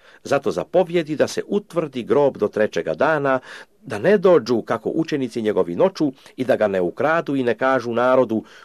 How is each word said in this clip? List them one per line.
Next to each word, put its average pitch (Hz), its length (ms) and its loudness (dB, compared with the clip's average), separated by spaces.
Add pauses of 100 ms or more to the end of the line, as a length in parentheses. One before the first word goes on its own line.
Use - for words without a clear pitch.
(240)
Zato 135 260 -2
zapovjedi 160 640 -2
da 123 120 2
se - 180 -6
utvrdi 165 560 -4
grob 123 340 2
do 101 120 0
trećega 98 460 -2
dana, 139 460 0 (420)
da 113 160 -10
ne 185 200 2
dođu 127 440 4
kako 110 320 -4
učenici 131 480 -4
njegovi 92 340 0
noću 160 360 0 (240)
i 131 80 -4
da 113 120 2
ga 107 120 2
ne 95 120 0
ukradu 143 560 -2
i 135 60 -2
ne 120 120 0
kažu 127 380 -2
narodu: 120 520 2 (200)